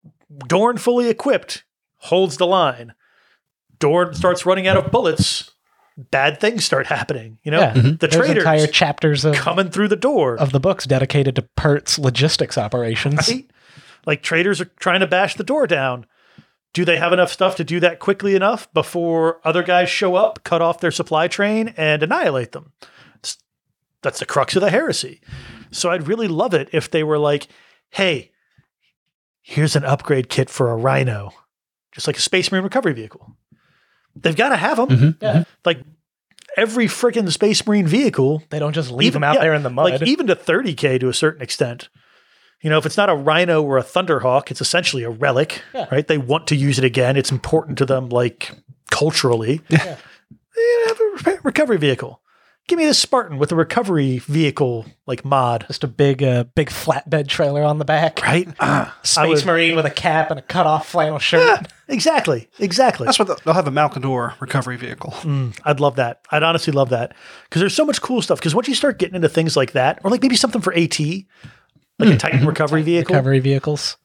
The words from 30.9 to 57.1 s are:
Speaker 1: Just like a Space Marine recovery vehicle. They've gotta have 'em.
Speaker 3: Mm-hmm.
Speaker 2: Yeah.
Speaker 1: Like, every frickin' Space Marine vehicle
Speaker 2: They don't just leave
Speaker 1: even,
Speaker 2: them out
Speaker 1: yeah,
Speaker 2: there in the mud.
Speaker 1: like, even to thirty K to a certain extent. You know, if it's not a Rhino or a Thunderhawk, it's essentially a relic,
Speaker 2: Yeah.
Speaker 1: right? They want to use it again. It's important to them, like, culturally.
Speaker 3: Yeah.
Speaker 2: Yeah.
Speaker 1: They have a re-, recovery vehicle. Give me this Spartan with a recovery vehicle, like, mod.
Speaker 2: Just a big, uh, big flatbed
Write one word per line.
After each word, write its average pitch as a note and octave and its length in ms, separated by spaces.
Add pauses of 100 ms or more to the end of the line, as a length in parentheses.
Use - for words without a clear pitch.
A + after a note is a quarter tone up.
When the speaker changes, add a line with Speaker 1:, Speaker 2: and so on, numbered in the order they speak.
Speaker 1:
Just - 160
like D3 100
a - 40
Space - 300
Marine F#3+ 120
recovery G3 300
vehicle. - 420 (800)
They've D#3+ 200
gotta B3+ 220
have A3 220
'em. B3+ 100
Speaker 3:
Mm-hmm. D3+ 340
Speaker 2:
Yeah. G#3 200 (200)
Speaker 1:
Like, E3 160 (800)
every A3 300
frickin' A3+ 440
Space G#3 360
Marine G#3 200
vehicle D#3 640
Speaker 2:
They D3+ 100
don't D3+ 140
just D3+ 180
leave C#3 160
Speaker 1:
even, D3 140
Speaker 2:
them C#3+ 80
out D#3 60
Speaker 1:
yeah, F#3 60
Speaker 2:
there D#3+ 120
in D3 100
the B2+ 60
mud. B2+ 220 (100)
Speaker 1:
like, - 60
even D#4 200
to F3+ 80
thirty F#3+ 380
K C3 240
to B2+ 120
a A#2+ 40
certain D#3 300
extent. - 460 (720)
You D#3 80
know, D#3 80
if D3+ 80
it's D3+ 100
not G3+ 140
a E3 60
Rhino D#3 460
or C3+ 160
a B2 60
Thunderhawk, C#3 640
it's C3+ 120
essentially C#3 420
a A#2 60
relic, C3 520 (120)
Speaker 2:
Yeah. B3 180
Speaker 1:
right? C#3 160
They D#3 100
want C#3 300
to D3+ 80
use C#3 240
it C3 60
again. B2+ 320
It's C3 120
important C#3 500
to C3+ 60
them, C3 220
like, A#2+ 440 (380)
culturally. C3 800
Speaker 3:
Yeah. D#3 180
Speaker 2:
Yeah. E3 120 (580)
Speaker 1:
They A#4 320
have A4+ 140
a G4+ 300
re-, G4 120
recovery C4+ 340
vehicle. C3 440 (480)
Give E4+ 80
me D#4+ 80
this D4+ 140
Spartan F#3+ 380
with D3 140
a E3+ 60
recovery E3 640
vehicle, C3+ 640 (200)
like, B2+ 200
mod. B2 420
Speaker 2:
Just - 160
a C#3 60
big, C#3 340
uh, B2 220 (100)
big D3+ 140
flatbed D#3 580